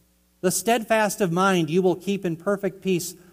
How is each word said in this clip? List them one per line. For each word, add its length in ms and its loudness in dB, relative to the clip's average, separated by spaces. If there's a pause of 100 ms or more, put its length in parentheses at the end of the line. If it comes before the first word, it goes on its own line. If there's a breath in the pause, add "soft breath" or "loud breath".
(400)
The 100 0
steadfast 680 0
of 100 0
mind 380 2
you 140 2
will 140 2
keep 280 -4
in 120 -2
perfect 440 -4
peace 340 -2 (180 soft breath)